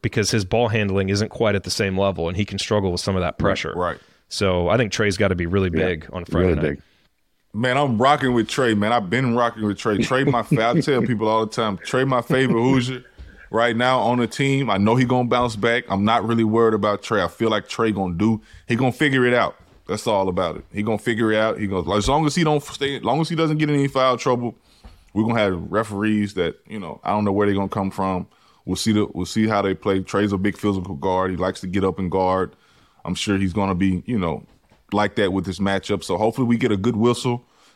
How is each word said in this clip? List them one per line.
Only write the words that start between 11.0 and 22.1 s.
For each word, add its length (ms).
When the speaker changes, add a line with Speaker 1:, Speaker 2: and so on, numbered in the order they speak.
Speaker 3:
<laughs> 60
Speaker 2:
people 220
all 160
the 80
time, 240
Trey, 260
my 180
favorite 400
Hoosier 440
right 280
now 220
on 180
the 100
team. 420
I 80
know 200
he 80
gonna 240
bounce 260
back. 320
I'm 160
not 240
really 160
worried 300
about 280
Trey. 220
I 60
feel 200
like 200
Trey 240
gonna 220
do, 260
he 80
gonna 160
figure 340
it 80
out. 220
That's 180
all 220
about 300
it. 160
He 100
gonna 140
figure 340
it 60
out. 200
He 100
gonna, 280
as 140
long 160